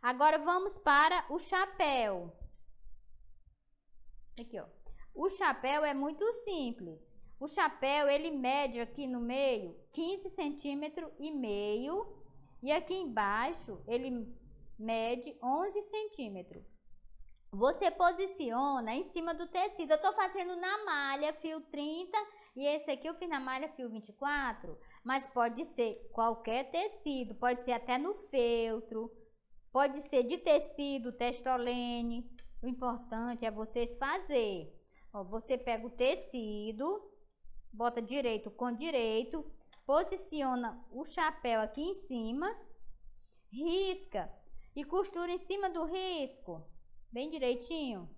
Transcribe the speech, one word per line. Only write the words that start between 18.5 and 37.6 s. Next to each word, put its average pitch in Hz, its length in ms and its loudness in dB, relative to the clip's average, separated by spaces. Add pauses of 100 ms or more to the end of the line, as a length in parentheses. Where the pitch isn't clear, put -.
em 302 100 -2
cima 330 300 -4
do 339 140 -6
tecido. 349 460 2
Eu 302 80 4
tô 370 100 6
fazendo 370 460 0
na 381 260 0
malha 294 520 0
fio 320 260 -4
trinta 320 560 -4 (360)
e 269 120 -2
esse 294 260 2
aqui 294 160 -2
eu 320 80 -4
fiz 349 140 -6
na 294 100 0
malha 262 300 -4
fio 254 200 -8
vinte 214 200 -10
e 202 40 -18
quatro, 277 640 -2 (240)
mas 262 260 0
pode 233 380 2
ser - 460 -2
qualquer 226 600 0
tecido, 294 640 -2
pode 247 280 2
ser 254 80 -2
até 240 260 0
no 330 160 0 (140)
feltro, 233 840 0 (600)
pode 277 300 4
ser 262 220 4
de 277 160 0
tecido, 277 760 4
testolene. 240 1160 0 (320)
O 240 60 -2
importante 240 800 -2
é 220 60 0
vocês 226 460 -2
fazer. 277 760 0 (400)
Ó, 202 100 -6
você 220 340 -2
pega 240 300 -2
o - 20 -6
tecido, 240 1120 -2 (680)